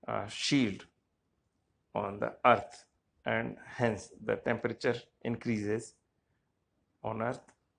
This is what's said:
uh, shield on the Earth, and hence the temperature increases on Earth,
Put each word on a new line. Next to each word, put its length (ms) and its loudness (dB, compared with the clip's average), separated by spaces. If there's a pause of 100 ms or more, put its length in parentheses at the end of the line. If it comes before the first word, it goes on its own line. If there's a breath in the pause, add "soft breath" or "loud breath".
uh, 220 -4
shield 580 0 (1040)
on 280 -4
the 120 -2 (120)
Earth, 400 6 (400)
and 320 -2 (100)
hence 440 0 (140)
the 120 0
temperature 580 0 (280)
increases 720 -2 (1080)
on 200 -4
Earth, 200 -4 (360)